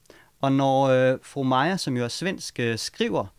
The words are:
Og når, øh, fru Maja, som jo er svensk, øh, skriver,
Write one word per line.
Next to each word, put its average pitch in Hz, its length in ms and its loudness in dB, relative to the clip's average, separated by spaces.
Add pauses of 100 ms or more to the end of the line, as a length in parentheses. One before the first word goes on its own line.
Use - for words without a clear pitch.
(400)
Og 135 120 2
når, 135 320 2
øh, 131 380 4
fru - 200 -8
Maja, 135 340 2
som 135 200 -4
jo 123 80 -2
er 120 40 -4
svensk, - 520 -8
øh, 117 180 -2
skriver, 185 480 -4 (120)